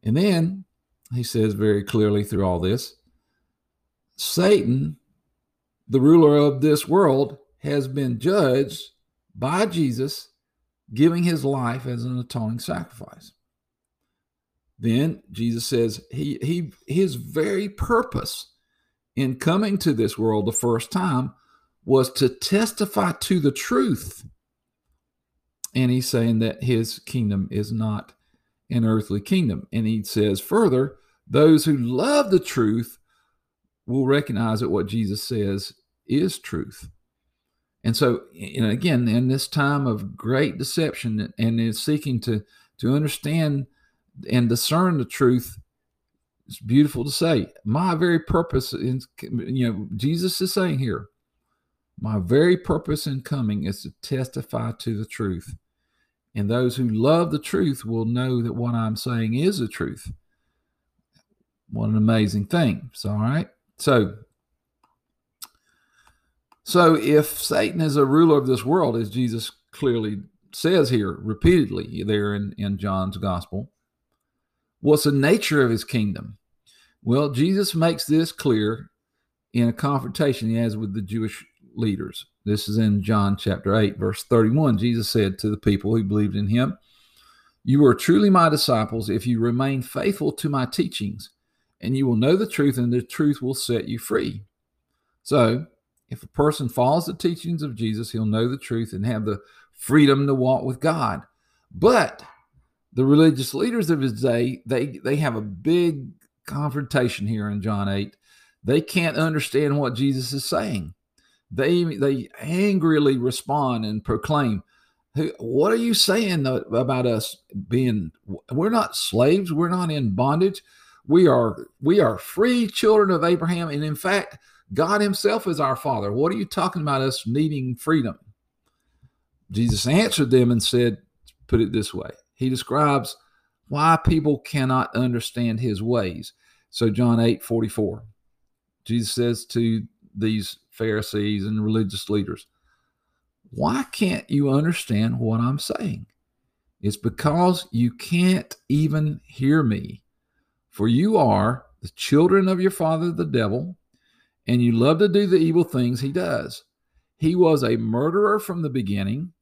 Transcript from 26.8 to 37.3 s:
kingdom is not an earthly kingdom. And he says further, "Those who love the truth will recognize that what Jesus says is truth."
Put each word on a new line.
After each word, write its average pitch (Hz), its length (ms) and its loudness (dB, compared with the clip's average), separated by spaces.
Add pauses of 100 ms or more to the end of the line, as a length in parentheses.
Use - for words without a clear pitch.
kingdom 101 540 -2
is 104 180 -4
not 110 420 -6 (580)
an 120 140 0
earthly 107 360 0
kingdom. 131 520 -2
And 110 140 -2
he 110 160 -2
says 104 380 0
further, 143 560 2 (320)
"Those 151 360 6
who 156 120 2
love 190 560 0
the 185 80 6
truth 113 580 -2 (880)
will 127 200 0
recognize 113 540 0
that 117 100 -2
what 95 180 -2
Jesus 104 340 -4
says 98 520 -4 (320)
is 160 340 -2
truth." - 480 -10 (960)